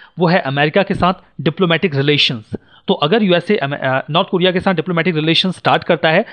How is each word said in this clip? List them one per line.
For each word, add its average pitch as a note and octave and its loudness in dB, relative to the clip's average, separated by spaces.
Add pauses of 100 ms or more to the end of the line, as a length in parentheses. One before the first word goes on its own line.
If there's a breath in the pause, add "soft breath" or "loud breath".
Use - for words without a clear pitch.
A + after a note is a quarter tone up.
(200 loud breath)
वो F3 2
है E3+ 2
अमेरिका D3 0
के F#3+ -4
साथ F3+ 0 (280 soft breath)
डिप्लोमेटिक E3 0
रिलेशंस। C#3 0 (360 soft breath)
तो F#3+ 2
अगर F3+ 0
यूएसए F3 0
अमे-, C#3+ -4
अ, C3 -2
नॉर्थ E3+ 0
कोरिया F3+ 0
के F3+ -2
साथ F#3+ 0
डिप्लोमेटिक E3 -2
रिलेशंस E3 0
स्टार्ट C#3+ 0
करता E3 0
है, F3 2